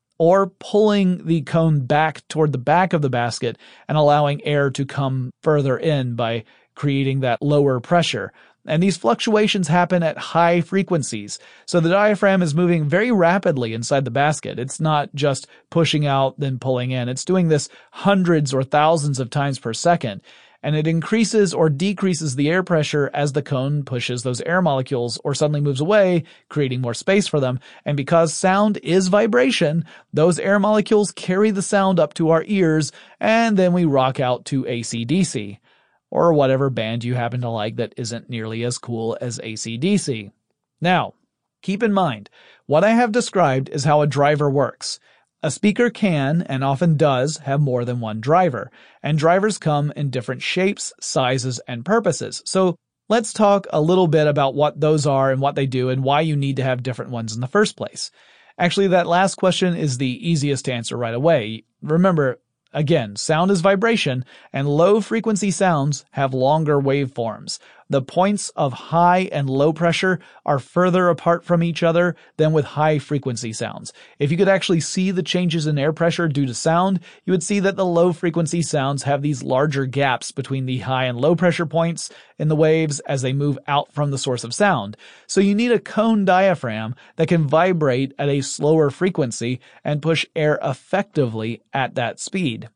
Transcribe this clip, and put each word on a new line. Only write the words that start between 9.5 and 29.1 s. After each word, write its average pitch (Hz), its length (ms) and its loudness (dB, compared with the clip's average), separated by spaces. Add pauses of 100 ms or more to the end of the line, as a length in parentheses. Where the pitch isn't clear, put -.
happen 175 380 2
at 156 120 -2
high 170 440 2
frequencies. 165 800 -4 (260)
So 175 140 2
the 165 80 2
diaphragm 196 540 4
is 151 120 0
moving 170 340 2
very 196 220 0
rapidly 170 640 2
inside 135 300 -2
the 123 80 -4
basket. 139 480 -2
It's 131 180 -10
not 156 380 0
just 139 320 -2 (200)
pushing 151 380 0
out, 135 320 0
then 135 220 -4
pulling 127 320 -2
in. 123 160 -4
It's 127 160 -8
doing 180 240 2
this 151 200 2 (220)
hundreds 170 640 2
or 135 80 0
thousands 147 560 2
of 127 120 -6
times 139 280 -2
per 117 140 -8
second. 120 480 -2 (420)
And 147 140 -2
it 156 100 0
increases 196 680 0
or 160 160 2
decreases 160 680 -2
the 143 140 0
air 180 120 2
pressure 151 500 0
as 143 200 -2
the 143 100 -2
cone 139 400 -2
pushes 123 400 -6
those 123 200 -4
air 180 200 0
molecules 131 640 -2
or 143 100 -2
suddenly 147 260 0
moves 143 200 -2
away, 180 420 4 (260)
creating 131 340 -2
more 120 120 -4
space 196 320 2
for 151 140 0
them. 127 180 -2 (260)
And 147 120 -2
because 165 360 2
sound 196 520 2
is 185 240 2
vibration, 208 760 2 (280)